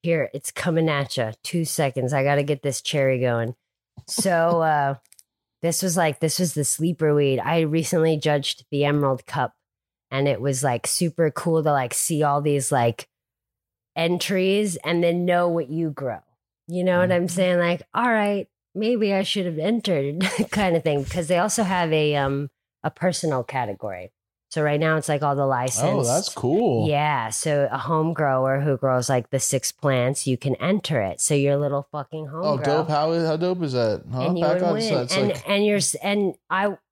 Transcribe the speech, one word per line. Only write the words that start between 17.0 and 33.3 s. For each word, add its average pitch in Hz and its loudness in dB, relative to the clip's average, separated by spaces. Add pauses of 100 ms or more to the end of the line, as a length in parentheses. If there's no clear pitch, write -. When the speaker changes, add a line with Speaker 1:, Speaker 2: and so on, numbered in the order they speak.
Speaker 1:
what 185 2
I'm 180 2
Speaker 2:
Mm-hmm. - -4
Speaker 1:
saying? 180 2
Like, 175 0 (100)
all 240 0
right, 202 0 (260)
maybe 214 0
I 196 2
should 190 -2
have 160 -4
entered 170 0 (140)
<laughs> - -2
kind 185 2
of 160 0
thing. 143 0
'Cause 165 -4
they 175 2
also 208 0
have 180 0
a, 151 2
um, 139 0 (320)
a 151 -2
personal 156 -2
category. 101 -6 (440)
So 156 0
right 147 2
now 160 2
it's, 147 -4
like, 147 0
all 143 0
the 139 0
license. 127 0
Speaker 2:
Oh, 180 2
that's 135 0
cool. 139 0
Speaker 1:
Yeah. 147 0
So 143 0
a 127 -4
home 160 0
grower 135 2
who 143 2
grows, 127 0
like, 127 0
the 135 0
six - -2
plants, 135 0
you 127 2
can 131 -2
enter 165 0
it. 92 -4
So - 0
your 143 2
little 143 -2
fucking 151 -10
home 156 -8
Speaker 2:
Oh, 151 0
Speaker 1:
grow. 131 -4
Speaker 2:
dope. 156 0
How, 156 2 (120)
how 160 0